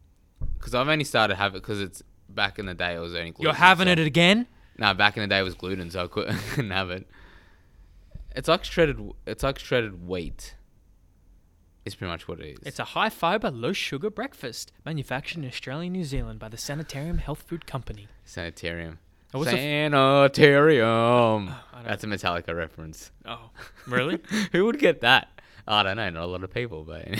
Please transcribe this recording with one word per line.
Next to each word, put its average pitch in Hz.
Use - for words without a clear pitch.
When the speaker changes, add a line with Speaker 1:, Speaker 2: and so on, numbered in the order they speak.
Speaker 1:
'cause 113
I've 131
only 151
started 110
having 95
it 98
'cause 104
it's, 87
back 101
in 101
the 90
day 87
it 85
was 85
only 85
gluten, -
Speaker 2:
You're 156
having 180
Speaker 1:
so 180
Speaker 2:
it 165
again? 170
Speaker 1:
Nah, 101
back 101
in 110
the 101
day 98
it 95
was 87
gluten, 92
so 90
I 87
cou-, -
<laughs> -
couldn't 117
have 92
it. 95
It's 131
like 165
shredded 147
w-, 104
it's 113
like 135
shredded 101
wheat. -
It's -
pretty 92
much 82
what 85
it 76
is. -
Speaker 2:
It's 139
a 120
high 196
fiber, 202
low 127
sugar 180
breakfast -
manufactured 151
in 139
Australia 139
and 180
New 185
Zealand 120
by 110
the 113
Sanitarium 151
Health 147
Food 165
Company. 107
Speaker 1:
Sanitarium. 85
Speaker 2:
And 131
what's 139
the -
f- 131
Speaker 1:
Sanitarium. 143
Speaker 2:
Oh, 113
I -
don't 120
Speaker 1:
That's 107
a 110
Metallica 87
reference. 80
Speaker 2:
Oh, 113
really? 127
Speaker 1:
<laughs> 208
Who 180
would 233
get 175
that? 120
I 104
don't 98
know, 104
not 82
a 87
lot 90
of -
people, 113
but 80